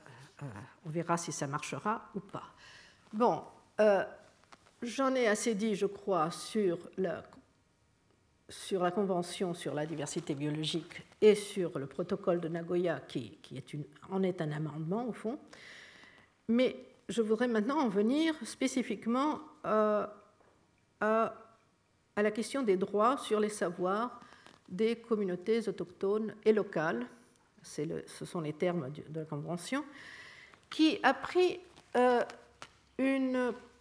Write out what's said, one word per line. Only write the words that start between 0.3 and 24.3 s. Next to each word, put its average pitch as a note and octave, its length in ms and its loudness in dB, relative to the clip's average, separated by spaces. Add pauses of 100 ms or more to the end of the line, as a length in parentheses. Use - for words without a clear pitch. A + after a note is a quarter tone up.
euh, - 20 -8 (400)
on E3 40 -10
verra E3+ 280 0
si E3 160 -6
ça D3+ 140 -4
marchera D3 680 -4
ou F#3+ 60 -6
pas. - 320 -14 (580)
Bon, G#3+ 320 4 (380)
euh, G3+ 240 8 (760)
j'en B3+ 340 0
ai B3 120 4
assez G#3+ 260 2
dit, G#3+ 220 0
je F#3+ 100 2
crois, F3+ 460 0
sur F3+ 460 0 (200)
la, F#3 240 -2 (1300)
sur - 360 -4
la F3 80 4
Convention F3+ 640 -2
sur E3 200 -6
la D3+ 120 -2
diversité D3+ 500 -4
biologique D3+ 680 -4 (160)
et G#3+ 160 10
sur F#3+ 420 -4
le C3+ 100 -4
protocole F#3 520 0
de E3 80 -4
Nagoya, E3+ 540 -2
qui, - 400 -8
qui C#3 160 -14
est - 160 -12
une, D3+ 100 -8 (260)
en F#3+ 140 0
est F3+ 160 0
un D3+ 140 -4
amendement, D#3 520 -4
au A3 80 -4
fond. A#3+ 240 -6 (1080)
Mais A#3+ 300 4 (300)
je G#3 140 0
voudrais A3 260 2
maintenant A#3 320 2
en C4+ 80 4
venir B3+ 560 2
spécifiquement, B3+ 960 -2 (260)
euh, G#3 400 2 (960)
à, A3 340 4 (840)
à G#3 60 2
la G#3 100 4
question A#3+ 320 -2
des G3 140 6
droits G3+ 400 4
sur G#3+ 220 0
les G#3+ 100 2
savoirs F#3+ 680 -2 (480)